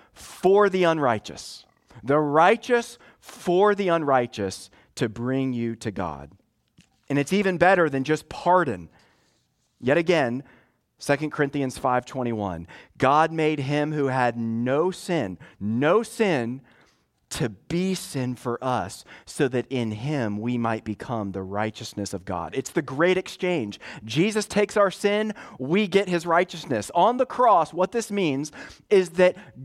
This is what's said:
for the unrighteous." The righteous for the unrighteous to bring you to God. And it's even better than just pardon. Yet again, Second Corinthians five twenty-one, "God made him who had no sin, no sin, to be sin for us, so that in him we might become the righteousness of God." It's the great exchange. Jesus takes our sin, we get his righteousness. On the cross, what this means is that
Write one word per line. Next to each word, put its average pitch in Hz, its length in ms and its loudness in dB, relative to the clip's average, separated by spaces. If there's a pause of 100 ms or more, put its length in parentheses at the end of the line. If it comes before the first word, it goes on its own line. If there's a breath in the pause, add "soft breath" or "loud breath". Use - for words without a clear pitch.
(120)
for 202 560 2
the 185 160 2
unrighteous." 139 800 -2 (380 loud breath)
The 139 160 4
righteous 190 760 4 (240 soft breath)
for 190 540 2
the 196 120 -2
unrighteous 131 840 0 (260 soft breath)
to 127 120 0
bring 127 460 -2
you 117 240 -4
to 117 120 -8
God. 78 420 -8 (760)
And 139 100 -2
it's 143 140 -2
even 190 260 0
better 175 320 4
than 135 140 -2
just 147 240 -2
pardon. 143 600 0 (880 soft breath)
Yet 131 180 2
again, 147 460 2 (540 soft breath)
Second 147 340 -2
Corinthians 139 460 -2
five 127 280 0
twenty-one, 104 600 -4 (320 loud breath)
"God 151 340 4
made 156 280 0
him 147 320 -2
who 147 160 0
had 123 300 0
no 120 520 0
sin, 143 480 -4 (220 loud breath)
no 131 420 2
sin, 139 600 -2 (720 soft breath)
to 123 180 -4
be 175 440 -4
sin 127 420 -6
for 120 280 -6
us, 113 400 -4 (220 loud breath)
so 139 240 0
that 123 200 -2
in 120 220 -2
him 110 460 -4
we 120 200 -4
might 117 280 -2
become 107 460 -6
the 95 100 -8
righteousness 101 720 -6
of 87 100 -8
God." 87 320 -6
It's 131 160 -4
the 165 100 -2
great 160 360 2
exchange. 175 640 -4 (240 loud breath)
Jesus 196 400 2
takes 208 320 0
our 202 140 4
sin, 208 420 0 (260 loud breath)
we 175 300 0
get 190 180 2
his 175 180 0
righteousness. 165 720 0
On 214 220 4
the 254 80 0
cross, 202 480 4
what 185 180 0
this 233 180 -4
means 156 440 -2 (360 loud breath)
is 185 220 4
that 180 240 4 (300 loud breath)